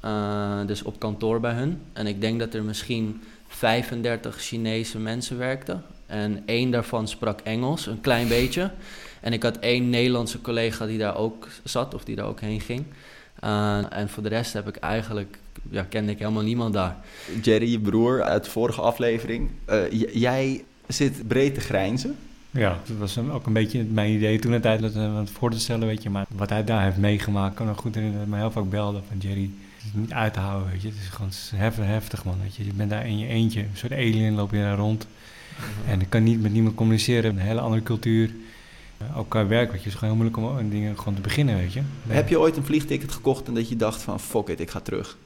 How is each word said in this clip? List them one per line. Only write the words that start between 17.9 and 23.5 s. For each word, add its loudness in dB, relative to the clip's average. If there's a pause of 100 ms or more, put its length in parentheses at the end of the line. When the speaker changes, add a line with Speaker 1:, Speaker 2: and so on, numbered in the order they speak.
Speaker 2:
uit 2
de -10
vorige 0
aflevering, 0 (140)
eh, 2
j-, 2
jij 2 (240)
zit 0
breed 4
te -4
grijnzen. 0 (340)
Speaker 3:
Ja, 2
dat -6
was -2
een, -2
ook -4
een 2